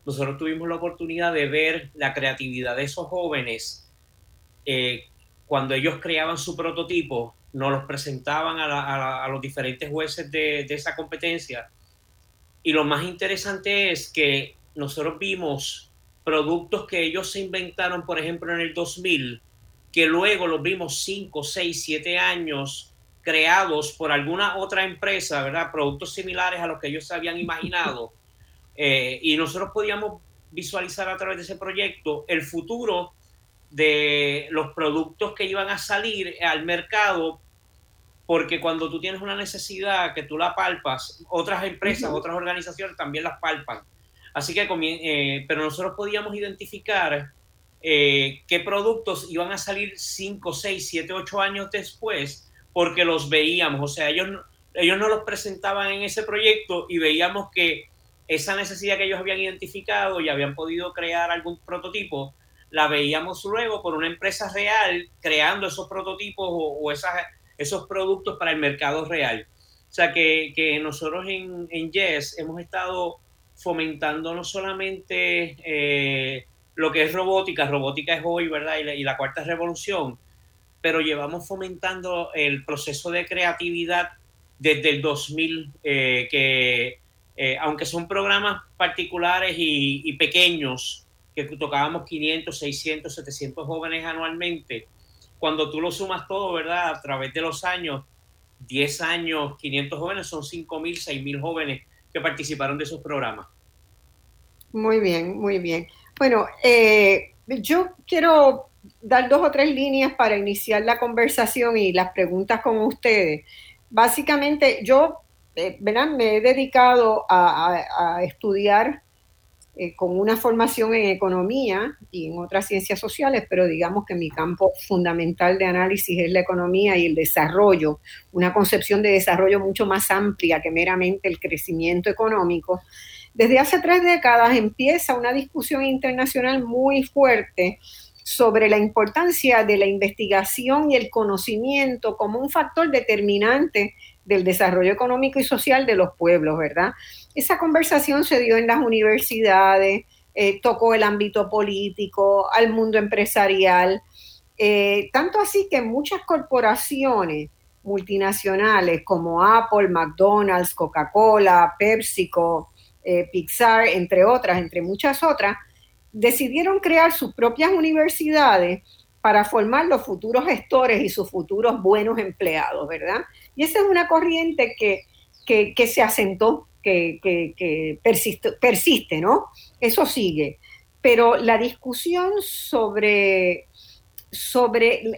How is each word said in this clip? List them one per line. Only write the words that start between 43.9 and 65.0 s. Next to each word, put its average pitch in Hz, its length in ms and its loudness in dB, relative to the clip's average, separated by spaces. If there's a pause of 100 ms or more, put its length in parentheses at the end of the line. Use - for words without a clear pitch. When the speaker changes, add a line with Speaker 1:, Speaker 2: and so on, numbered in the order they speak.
Speaker 1:
Así 151 220 -6
que 202 120 0
comien-, 165 360 -4
eh, 139 440 -4
pero 156 160 -4
nosotros 175 320 -6
podíamos 208 400 -6
identificar, 190 960 -6 (500)
eh, 139 680 2
qué 175 120 0
productos 202 720 -2
iban 175 220 -4
a 196 60 -8
salir 202 380 -8
cinco, 190 580 -10
seis, 190 340 -8
siete, 165 240 -8
ocho 185 260 -8
años 196 320 -4
después, 196 800 -8 (220)
porque 175 320 0
los 160 240 0
veíamos. 151 640 0
O - 20 -10
sea, 151 160 -4
ellos 175 200 -2
no, 196 120 -12 (320)
ellos 180 240 2
no 214 120 0
los 214 160 0
presentaban 202 680 -6
en 196 100 -8
ese 202 200 -6
proyecto 214 640 0
y 175 100 -6
veíamos 175 560 0
que 165 360 -2 (380)
esa 160 260 -4
necesidad 196 420 -4
que 196 100 -2
ellos 190 120 -4
habían 190 220 -6
identificado 190 800 -6
y 156 80 -4
habían 143 260 -4
podido 165 380 -8
crear 170 400 -4
algún 170 340 -8
prototipo, 180 640 -10 (380)
la 151 160 2
veíamos 151 580 -2
luego 214 380 -4
por 170 140 -4
una 160 100 -4
empresa 190 480 -6
real 202 540 -2 (120)